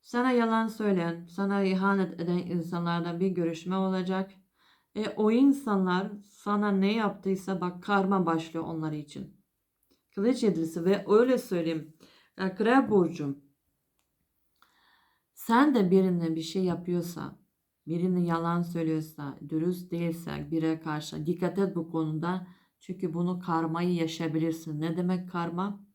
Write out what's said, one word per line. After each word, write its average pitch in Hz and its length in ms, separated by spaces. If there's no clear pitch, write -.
Sana 247 300
yalan 226 360
söyleyen, 175 580
sana 196 380
ihanet 190 580
eden 175 160
insanlardan 170 800
bir 190 100
görüşme 175 460
olacak. 190 560
E, 214 140
o 214 220
insanlar 202 800
sana 202 420
ne 196 220
yaptıysa 190 680
bak 180 220
karma 190 420
başlıyor 160 400
onlar 156 260
için. 143 480
Kılıç 240 280
yedilisi 165 420
ve 196 220
öyle 240 300
söyleyeyim. 160 560
Akrep 214 520
Burcu. 160 500
Sen 254 420
de 190 160
birine 175 440
bir 160 60
şey 190 220
yapıyorsa, 175 760
birine 175 380
yalan 170 360
söylüyorsa, 160 760
dürüst 170 420
değilse 165 600
bire 160 280
karşı 156 460
dikkat 175 340
et 185 160
bu 165 160
konuda. 165 560
Çünkü 180 340
bunu 175 260
karmayı 170 540
yaşayabilirsin. 160 880
Ne 165 160
demek 180 340
karma? 180 640